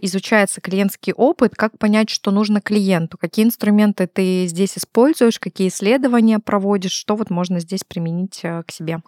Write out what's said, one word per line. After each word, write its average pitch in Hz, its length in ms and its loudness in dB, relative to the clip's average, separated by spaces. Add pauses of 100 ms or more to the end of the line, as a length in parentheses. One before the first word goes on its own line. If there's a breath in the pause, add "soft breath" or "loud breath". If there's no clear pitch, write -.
изучается 196 580 0
клиентский 196 540 -2
опыт? 254 420 2
Как - 220 -2
понять, 214 320 2
что - 200 -4
нужно 208 300 2
клиенту? 190 580 0
Какие 214 280 0
инструменты 208 600 2
ты 185 400 0
здесь 175 300 -2
используешь? 240 640 2
Какие 190 280 -2
исследования 226 720 2
проводишь? 196 540 -2
Что - 240 -4
вот 220 140 -6
можно 180 280 -2
здесь 170 260 -8
применить, 170 580 -6
э, 170 240 -6
к - 40 -16
себе, 165 380 -8